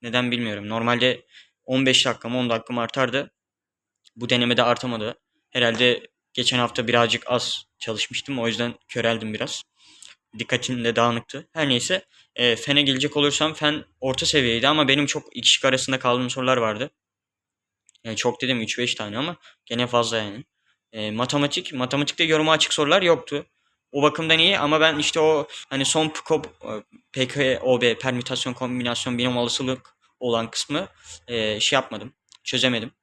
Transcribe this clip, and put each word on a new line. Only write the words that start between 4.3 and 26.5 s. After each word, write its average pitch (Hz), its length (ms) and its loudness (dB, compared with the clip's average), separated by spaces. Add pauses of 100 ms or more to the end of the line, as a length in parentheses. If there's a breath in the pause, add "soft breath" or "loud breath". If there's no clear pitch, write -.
artamadı. 117 560 -2 (320)
Herhalde 120 580 2 (240)
geçen 127 260 0
hafta 117 300 -2
birazcık 117 380 2
az - 380 -2 (140)
çalışmıştım. 120 600 -6
O 117 80 -2
yüzden 117 280 -2 (140)
köreldim 113 460 -2
biraz. - 280 -6 (760 loud breath)
Dikkatim 120 460 -2
de 117 120 0
dağınıktı. 117 560 0
Her 156 160 0
neyse, 127 360 0 (320 soft breath)
e, 120 200 2
fene 143 260 2
gelecek 135 340 0
olursam 147 380 2
fen 151 300 -2 (160)
orta 131 260 -2
seviyeydi 123 420 2
ama 151 200 4
benim 143 180 4
çok - 300 -6
iki 120 140 2
şık - 140 2
arasında 131 340 2
kaldığım 123 320 0
sorular 127 260 0
vardı. 113 340 -2 (1120)
Yani 110 120 -8
çok - 260 -2
dedim, 127 180 0
üç 110 180 -6
beş 120 160 -2
tane 104 240 -8
ama 170 180 -6 (300 soft breath)
gene 120 200 -2
fazla 117 300 2
yani. 107 280 -6 (480)
E, 107 180 -6
matematik, 143 600 -2
matematikte 139 520 0
yoruma 156 280 4
açık 151 200 2
sorular 160 300 2
yoktu. 147 440 0 (460)
O 139 100 -2
bakımdan 160 360 4
iyi 180 200 4
ama 151 220 2
ben 156 180 4
işte 151 220 0
o 156 280 2 (200 loud breath)
hani 135 160 -2
son 156 240 2
pkop, 156 380 -2
e, - 240 -14 (420)